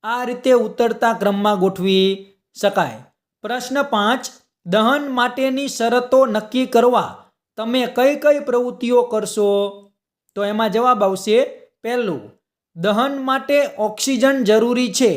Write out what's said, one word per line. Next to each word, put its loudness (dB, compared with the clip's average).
આ -6
રીતે -2
ઉતરતા 0
ક્રમમાં 0
ગોઠવી 2
શકાય. -2
પ્રશ્ન -4
પાંચ, 0
દહન 2
માટેની -2
શરતો 2
નક્કી -2
કરવા 2
તમે -2
કઈ 4
કઈ 2
પ્રવૃત્તિઓ 0
કરશો? -2
તો -8
એમાં -2
જવાબ 2
આવશે, 2
પહેલું, -4
દહન 0
માટે 0
ઓક્સિજન 0
જરૂરી 2
છે 2